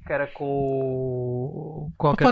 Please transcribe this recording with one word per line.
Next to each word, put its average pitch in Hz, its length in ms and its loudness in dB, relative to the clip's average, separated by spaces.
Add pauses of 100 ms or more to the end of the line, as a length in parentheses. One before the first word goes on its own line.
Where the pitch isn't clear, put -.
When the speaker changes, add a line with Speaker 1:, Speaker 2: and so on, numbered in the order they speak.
Speaker 1:
Que - 80 -4
era 143 140 0
com - 180 -8
o 135 1500 -2
Speaker 2:
Pá, - 60 -12
Speaker 1:
qualquer 147 260 4
Speaker 2:
para 247 80 8